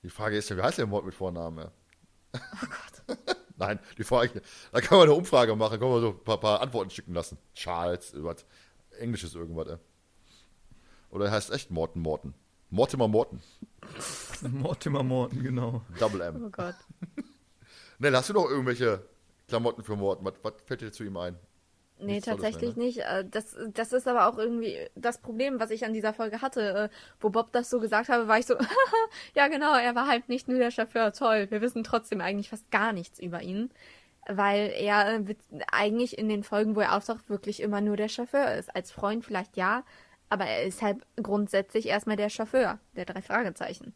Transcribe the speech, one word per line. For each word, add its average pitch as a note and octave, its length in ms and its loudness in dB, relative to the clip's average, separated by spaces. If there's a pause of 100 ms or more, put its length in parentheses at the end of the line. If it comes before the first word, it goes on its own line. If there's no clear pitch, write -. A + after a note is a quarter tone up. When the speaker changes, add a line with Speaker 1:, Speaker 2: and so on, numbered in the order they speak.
Speaker 1:
Die F2+ 60 -12
Frage G#2+ 280 -4
ist G#2 120 -2
ja, G2 80 -4
wie F#2 40 -2
heißt C3 180 0
der A#2 80 0
Morton G2 200 -2
mit F2+ 80 -10
Vornamen? E2 540 -8 (640)
Speaker 2:
Oh - 60 -8 (220)
Gott. - 560 -10
Speaker 1:
<laughs> - 400 -6
Nein, G2+ 220 -2 (180)
die A2+ 60 -6
Frage, A#2+ 380 0 (300)
da B2 100 2
können G3 200 8
wir - 20 12
eine D3+ 100 10
Umfrage B2+ 420 6
machen, A2 240 0
können B2+ 140 2
wir A#2 80 4
so A2+ 80 2
ein - 140 -8
paar, A2 160 2
paar G#2+ 220 4
Antworten A#2 280 -4
schicken - 240 -12
lassen. E2+ 240 -6 (160)
Charles, F2 600 -4
irgendwas, D#2+ 320 -8 (540)
Englisches G2 360 -6
irgendwas, E2 320 -8
ey. E2 100 -12 (1300)
Oder G2+ 140 -2
er G2+ 60 2
heißt G#2+ 200 -2
echt - 180 -6
Morton E2 320 -2
Morton. D2+ 320 -4 (380)
Mortimer A#2+ 360 2
Morton. G#2+ 340 2 (540)
Speaker 3:
<laughs> - 540 -10
Mortimer C#3 540 -2
Morton, B2+ 400 0
genau. B2 380 -2 (180)
Speaker 1:
Double G#2 220 2
M. E2+ 240 -6
Speaker 2:
Oh G#3 40 -10
Gott. F3+ 260 -8 (600)
Speaker 1:
<laughs> - 640 -20
Nell, C3+ 160 4
hast C3 140 2
du G3+ 40 -4
noch F3 160 4
irgendwelche B2 560 0 (420)
Klamotten A#2 360 -2
für G#2+ 120 -6
Morton? G2 300 -2
Was, F#2+ 160 -2
was G#2+ 120 -6 (120)
fällt B2+ 160 -8
dir A2 100 -10
zu - 120 -12
ihm F#2+ 140 -6
ein? F2 200 -6 (600)
Speaker 2:
Nee, G3+ 140 -6
Speaker 1:
Nichts G#3 120 -6
Tolles G#3+ 160 -4
Speaker 2:
tatsächlich A3+ 360 -2
Speaker 1:
mehr, - 0 -
ne? A#3+ 80 0
Speaker 2:
nicht. B3 140 -2
Äh, F#3+ 300 -4
das, - 260 -8 (180)
das A3+ 200 -4
ist B3+ 140 0
aber A#3+ 200 6
auch B3 120 0
irgendwie A3+ 360 -2 (200)
das A#3 240 -4
Problem, B3+ 400 -4
was A3 100 -2
ich A3 160 -4
an A3 80 -4
dieser G#3+ 200 0
Folge A3 280 -4
hatte. G#3+ 500 0
Äh, - 40 -20 (240)
wo G#3+ 100 0
Bob A3+ 220 0
das A#3+ 180 0
so B3 100 2
gesagt A3 300 0
habe, A#3 180 4
war A3 120 8
ich - 80 0
so, B3+ 80 4 (400)
<laughs> - 400 0
„Ja C#4+ 140 6
genau, D4 280 4
er A#3+ 160 4
war A#3+ 140 2
halt B3 220 2
nicht B3+ 180 -4
nur B3+ 100 2
der A#3+ 140 4
Chauffeur, A3+ 420 2
toll. A3 380 4
Wir G#3+ 100 0
wissen A#3 220 -2
trotzdem A3 380 -2
eigentlich G3+ 280 -2
fast - 220 -12
gar A3 220 4
nichts F3 260 -8
über E3+ 240 -8
ihn.“ G3+ 260 -6 (580)
Weil G3+ 480 2
er, G#3 380 4
äh, G#3+ 140 -2
wit-, G#3+ 160 -8 (280)
eigentlich B3 460 2
in G#3+ 120 -2
den G#3 140 0
Folgen, G#3+ 320 0
wo G#3+ 40 0
er - 160 4
auftaucht, A3 340 -4
wirklich G3+ 300 -6
immer G3+ 220 -2
nur G#3 160 0
der G#3+ 120 -2
Chauffeur B3+ 460 0
ist. - 200 -8
Als F#3 160 -8
Freund G#3+ 320 -2
vielleicht G3+ 340 -6
ja, G3+ 260 0 (460)
aber G3 160 0
er A#2 180 0
ist F#3 180 -4
halt G#3 240 0 (160)
grundsätzlich G3+ 640 0
erstmal G#3 280 0
der G#3 140 0
Chauffeur, A3 500 0 (160)
der F3+ 100 -8
drei F#3+ 160 -8
Fragezeichen. - 760 -4